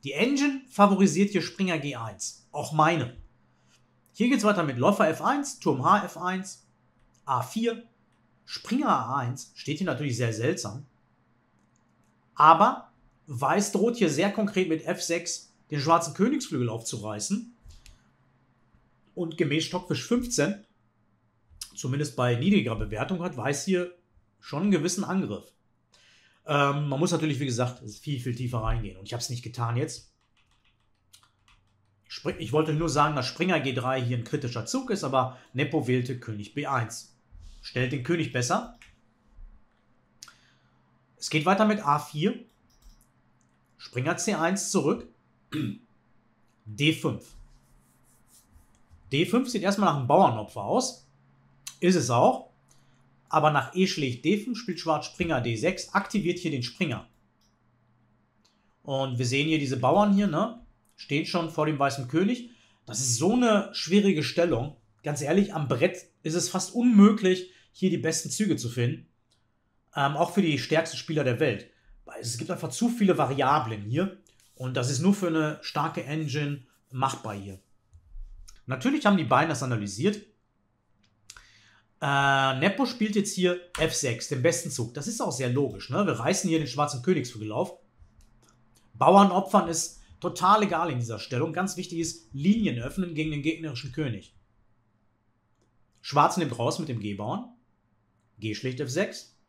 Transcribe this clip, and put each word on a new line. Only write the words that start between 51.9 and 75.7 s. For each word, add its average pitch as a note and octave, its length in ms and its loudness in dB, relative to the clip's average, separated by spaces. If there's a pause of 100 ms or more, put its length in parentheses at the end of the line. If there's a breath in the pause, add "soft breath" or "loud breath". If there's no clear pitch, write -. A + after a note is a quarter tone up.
es B2+ 140 0
auch. F#3 400 4 (800 soft breath)
Aber D#3 220 4
nach C3+ 240 -2
E F#3 140 4
schlägt B2+ 360 -4
D G3 140 2
fünf A3 180 -6
spielt - 220 -8
Schwarz D3+ 280 -2
Springer D#3+ 340 -2
D A#2 160 -2
sechs, E3 360 -4
aktiviert F#3 460 -2
hier D3+ 140 -4
den B2+ 100 -4
Springer. A#2+ 460 -6 (1800)
Und C3+ 340 -2
wir B2+ 80 0
sehen C#3 220 0
hier D#3 100 2
diese C3+ 200 -2
Bauern F#3+ 360 4
hier, G3+ 140 4
ne? F3+ 360 -2 (300)
Stehen D3+ 320 -4
schon E3 240 -2
vor D3+ 160 0
dem D3+ 120 -2
weißen C3+ 280 0
König. G3 440 0 (360 loud breath)
Das G#2 140 -8
ist B2 160 0
so F3 160 2
eine A3+ 400 2
schwierige F#3 500 2
Stellung. D3 540 0 (260)
Ganz D3 200 -4
ehrlich, F3 320 2
am D3+ 120 -2
Brett C#3 400 0 (160)
ist D#3 120 -4
es F3 140 0
fast - 260 -4
unmöglich, G#3 760 6 (220 loud breath)
hier F#3 180 0
die E3 80 0
besten D#3+ 320 -2
Züge G3+ 260 0
zu A#2 120 -6
finden. B2 400 -2 (880)
Ähm, C#3+ 200 0
auch E3+ 160 0
für G3+ 100 4
die D3+ 160 2
stärksten D#3 380 0
Spieler D3+ 280 -2
der B2 160 0
Welt. A#2 280 0 (360 soft breath)
Weil - 160 -16
es A#2+ 180 -8
gibt D#3+ 120 -8
einfach D#3+ 200 -6
zu - 180 0
viele G3 300 4
Variablen C3 640 0
hier. D3+ 360 -2 (360 soft breath)
Und B2+ 220 -6
das B2+ 120 0
ist C3+ 120 -2
nur F#3+ 140 4
für F#3 140 -2
eine D#3 340 0
starke D#3 420 -4